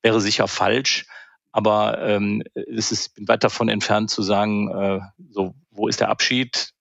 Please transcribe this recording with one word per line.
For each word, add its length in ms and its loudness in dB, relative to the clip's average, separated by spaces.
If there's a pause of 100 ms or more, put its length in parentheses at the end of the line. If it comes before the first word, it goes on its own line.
wäre 200 4
sicher 260 0
falsch. 580 0 (460)
Aber, 500 2
ähm, 420 0 (100)
es 400 -4
ist, 220 -6
bin 120 -12
weit 160 4
davon 240 0
entfernt 420 0
zu 120 -2
sagen, 500 0
äh, 300 0 (280)
so, 260 -4 (140)
wo 200 -2
ist 100 -4
der 80 2
Abschied? 720 -2